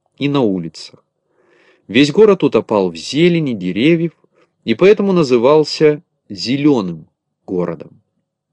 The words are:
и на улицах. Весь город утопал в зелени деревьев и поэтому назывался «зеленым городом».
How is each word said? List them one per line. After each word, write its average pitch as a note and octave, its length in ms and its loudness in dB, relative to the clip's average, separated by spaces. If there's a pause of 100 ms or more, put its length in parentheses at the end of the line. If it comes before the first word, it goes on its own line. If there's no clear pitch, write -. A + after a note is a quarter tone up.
(200)
и C#3+ 80 -2
на C#3+ 140 -2
улицах. F#2 600 -6 (840)
Весь C#3+ 240 2
город G3+ 320 4
утопал G#2 460 0
в E2 40 -12
зелени D3+ 600 -2
деревьев C3 580 -2 (520)
и A2+ 100 -2
поэтому G3 380 2
назывался D3 920 2 (260)
«зеленым G#2 800 -2 (380)
городом». E2+ 560 -8 (500)